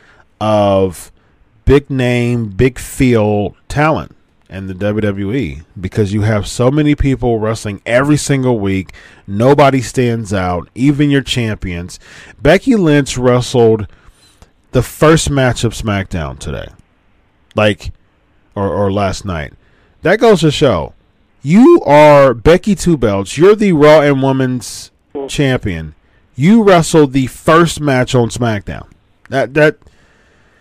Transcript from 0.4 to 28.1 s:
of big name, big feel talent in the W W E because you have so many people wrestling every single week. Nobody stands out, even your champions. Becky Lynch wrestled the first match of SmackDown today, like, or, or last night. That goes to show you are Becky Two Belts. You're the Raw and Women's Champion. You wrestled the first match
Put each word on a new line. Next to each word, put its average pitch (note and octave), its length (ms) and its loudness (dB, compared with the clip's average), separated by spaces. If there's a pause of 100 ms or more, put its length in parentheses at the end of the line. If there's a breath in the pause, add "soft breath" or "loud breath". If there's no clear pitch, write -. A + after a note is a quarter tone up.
of G2+ 720 0 (540)
big C#3 260 2
name, B2 600 -2
big A#2+ 280 -2
feel G#2+ 800 -2 (120)
talent C#3 460 -4 (340)
in F#2+ 180 -14
the F#2+ 80 -10
W G#2 260 -4
W G2+ 320 -4
E D#2+ 300 -6 (180)
because G2 320 -4
you G#2+ 100 -2
have G#2+ 240 -2
so B2 240 -2
many D3 240 0
people B2 440 -2
wrestling G#2+ 480 -6
every C#3 300 2
single B2+ 440 -2
week. F#2+ 320 -4 (340 loud breath)
Nobody C3+ 540 2
stands A#2 520 -4
out, F2+ 420 -4
even C#3+ 360 0
your C#3 120 0
champions. G2 760 -8 (420 loud breath)
Becky G3 360 2
Lynch D3 400 0
wrestled A#2+ 720 0 (840 soft breath)
the B2+ 100 0
first D#3 480 0
match C3 340 -2
of A2 80 -4
SmackDown F#2+ 680 -8
today, G#1+ 300 -12 (880)
like, G#2+ 360 -2 (640)
or, G2 140 -4
or F#2+ 240 -2
last G2 320 -4
night. E2+ 280 -10 (500)
That G3 180 0
goes G#3+ 200 4
to D#3 100 2
show G2 440 0 (480)
you B3 440 6
are C#3+ 480 6
Becky E3+ 400 2
Two E3 220 0
Belts. G2+ 420 -4
You're G3+ 180 6
the G#3 160 0
Raw D3+ 280 6
and C#3 220 2
Women's C3 680 -4 (380)
Champion. F#2+ 640 -4 (400)
You G#3 280 2
wrestled E3 500 4
the C3 160 -2
first E3 520 0
match C3 340 -2